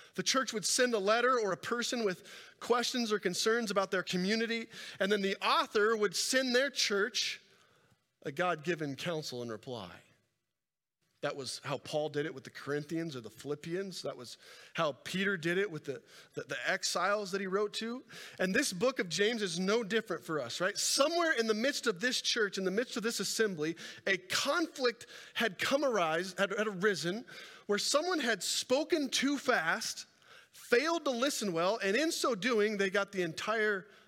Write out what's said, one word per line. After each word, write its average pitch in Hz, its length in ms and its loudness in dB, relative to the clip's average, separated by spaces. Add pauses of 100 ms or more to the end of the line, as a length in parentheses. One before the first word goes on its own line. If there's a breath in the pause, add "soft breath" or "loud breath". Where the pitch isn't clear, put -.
(140)
the - 80 -4
church 254 320 0
would 214 100 -2
send 247 300 2
a 214 60 2
letter 240 400 4
or 196 140 2
a 170 40 0
person 233 480 -2
with 180 180 -2 (360 loud breath)
questions 233 520 2
or 208 60 4
concerns 220 540 0
about 190 180 2
their 185 140 0
community, 226 640 0 (320 loud breath)
and 196 120 2
then 202 120 2
the 196 200 0
author 226 540 4
would 202 180 0
send 262 380 2
their 262 160 4
church - 720 -2 (880 soft breath)
a 156 40 -4
God-given 156 640 -2
counsel 156 460 -4
in 120 80 -6
reply. 110 400 -8 (1300)
That 143 140 -4
was 131 280 -8
how 135 160 -4
Paul 151 300 -4
did 147 180 -2
it - 80 -10
with 131 80 -14
the - 80 -16
Corinthians 147 640 -6
or 127 60 -10
the 107 100 -14
Philippians. 170 720 -8
That 139 120 -6
was 120 220 -14 (380 loud breath)
how 151 200 0 (100)
Peter 196 320 0
did 170 200 0
it 202 140 0
with 151 140 -10
the, 131 140 -6 (360 loud breath)
the, 147 80 -6
the 131 140 -6 (100)
exiles 190 640 0
that 196 100 -2
he 196 60 -4
wrote 202 280 0
to. 233 280 -6 (340 loud breath)
And 185 160 0
this 277 180 2
book 226 280 0
of 185 100 -2
James 208 320 2
is 170 160 -2
no 202 260 2
different 190 400 -2
for 156 160 -2
us, 120 220 -6
right? 196 160 0
Somewhere 330 540 4
in 226 160 2
the 220 80 2
midst 254 320 0
of 185 120 0
this 247 220 0
church, 202 380 0
in 190 40 -2
the 185 60 0
midst 220 260 0
of 233 60 -2
this 220 180 -2
assembly, 170 560 -2 (300 loud breath)
a 190 120 2
conflict 269 920 -2 (260 loud breath)
had 220 240 -2
come 285 260 2
arise, 185 540 2
had, 190 180 2
had 214 120 0
arisen 190 580 0 (400 loud breath)
where 202 140 2
someone 320 400 2
had 233 240 0
spoken 294 640 2
too 277 300 2
fast, 202 640 0 (460 loud breath)
failed 311 540 2
to 277 60 2
listen 233 420 0
well, 180 300 2
and 196 120 2
in 320 160 2
so 285 240 0
doing, 214 420 2
they 196 140 2
got 196 200 0
the 185 120 0
entire 208 640 0 (200 loud breath)